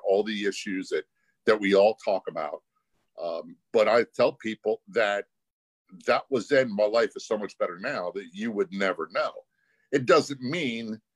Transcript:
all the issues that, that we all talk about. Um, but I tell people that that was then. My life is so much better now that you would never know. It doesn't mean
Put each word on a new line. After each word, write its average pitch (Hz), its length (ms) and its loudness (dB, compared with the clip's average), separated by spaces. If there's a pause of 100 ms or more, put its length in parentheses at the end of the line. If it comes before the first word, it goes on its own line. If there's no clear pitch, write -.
all 98 160 4
the 104 220 -4
issues 95 440 -4
that, - 160 -4 (420)
that 110 120 4
we 98 160 2
all 101 300 6
talk 95 240 0
about. 80 340 -8 (600)
Um, 85 340 -8 (160)
but 107 160 4
I 117 160 4 (100)
tell 120 180 2
people 107 560 -4
that 101 360 0 (840)
that 120 220 2
was 123 200 -2
then. 131 260 2
My 107 120 4
life 113 280 2
is - 120 -14
so 110 120 -2
much 101 200 -10
better 90 200 -4
now 101 360 -6
that 98 180 -8
you 113 180 -6
would 95 220 -2
never 92 400 -2
know. 139 180 -2 (600)
It 131 140 0
doesn't 143 340 4
mean 117 600 -6 (160)